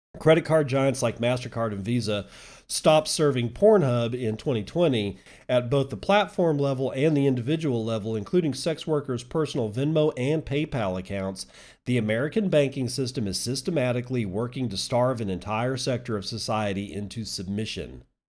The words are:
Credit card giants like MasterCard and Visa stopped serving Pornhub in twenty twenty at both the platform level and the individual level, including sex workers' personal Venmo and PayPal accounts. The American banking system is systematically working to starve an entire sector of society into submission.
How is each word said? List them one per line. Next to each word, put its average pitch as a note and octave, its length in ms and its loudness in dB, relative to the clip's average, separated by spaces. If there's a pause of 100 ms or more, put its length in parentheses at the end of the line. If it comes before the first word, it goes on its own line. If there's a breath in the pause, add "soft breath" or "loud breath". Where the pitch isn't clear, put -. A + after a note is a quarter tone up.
(200)
Credit D#3+ 240 6
card D#3 240 2
giants C3+ 340 2
like A2+ 180 -2
MasterCard A#2+ 520 -2
and G2 120 -6
Visa G#2 440 -2 (400 loud breath)
stopped D#3 400 4
serving B2+ 420 2
Pornhub B2 640 4
in A2+ 240 -2
twenty A#2+ 260 -2
twenty A#2 540 0 (300 loud breath)
at B2 220 2
both C3+ 200 2
the A2 80 -6
platform F3 600 2
level C3+ 340 0
and D3 240 2
the C#3 120 4
individual C3 560 0
level, A2+ 320 -2
including E3+ 380 0
sex - 320 -4
workers' C3+ 380 -2
personal C#3+ 480 -2
Venmo D3+ 460 2
and C#3+ 280 0
PayPal B2+ 540 -2
accounts. F#2+ 460 -6 (400 loud breath)
The B2 120 0
American B2+ 520 0
banking C3+ 400 2
system A#2+ 380 -4
is F#2+ 120 -4
systematically B2 880 -2
working A#2+ 440 -4
to F#2+ 80 -6
starve B2 440 0
an G2+ 80 -2
entire A2 480 -2
sector A#2+ 400 -4
of F#2+ 80 -6
society G#2 680 -4
into G#2 320 -8
submission. F#2 760 -6 (320)